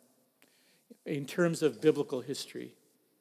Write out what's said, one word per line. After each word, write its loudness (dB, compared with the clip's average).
in -4
terms 2
of 2
biblical 2
history. -10